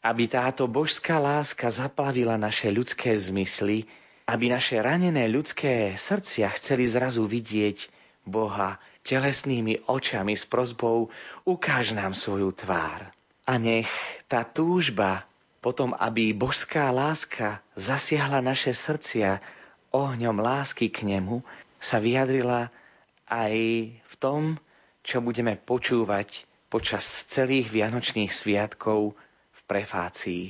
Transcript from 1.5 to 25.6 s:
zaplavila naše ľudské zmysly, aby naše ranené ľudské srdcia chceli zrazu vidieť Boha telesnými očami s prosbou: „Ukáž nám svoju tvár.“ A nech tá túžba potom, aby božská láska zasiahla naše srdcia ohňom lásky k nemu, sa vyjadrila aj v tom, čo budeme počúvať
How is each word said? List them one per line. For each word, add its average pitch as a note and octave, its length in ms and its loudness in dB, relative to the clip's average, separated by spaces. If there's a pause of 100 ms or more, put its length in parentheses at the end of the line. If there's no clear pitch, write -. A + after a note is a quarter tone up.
zaplavila B2+ 640 0
naše G#2+ 400 0
ľudské A#2+ 400 0
zmysly, G2+ 720 0 (400)
aby A#2 240 2
naše B2 320 2
ranené D3+ 480 2
ľudské A#2+ 640 0
srdcia A2 640 0
chceli B2 320 2
zrazu A#2 400 2
vidieť G#2+ 720 -2 (240)
Boha G2 560 -2 (240)
telesnými C3 800 0
očami G#2+ 480 0
s G2+ 120 -2
prosbou: A#2 640 0 (360)
„Ukáž C3 480 0
nám G2 240 -2
svoju G2 360 0
tvár.“ E2+ 600 -4 (320)
A B2+ 160 2
nech A2+ 280 0 (360)
tá A#2+ 160 0
túžba A#2 840 2 (360)
potom, B2 320 0
aby A2+ 400 2
božská B2+ 560 0
láska B2 720 -2 (160)
zasiahla C#3 640 0
naše C3 320 2
srdcia G#2 640 0 (560)
ohňom A#2+ 440 0
lásky B2 520 0
k G2+ 240 -2
nemu, G2 320 -2 (320)
sa A2 240 0
vyjadrila B2 720 2 (520)
aj A2+ 280 -2 (480)
v - 160 -20
tom, D3+ 400 0 (480)
čo B2 160 -2
budeme A#2 320 0
počúvať A2+ 920 0 (240)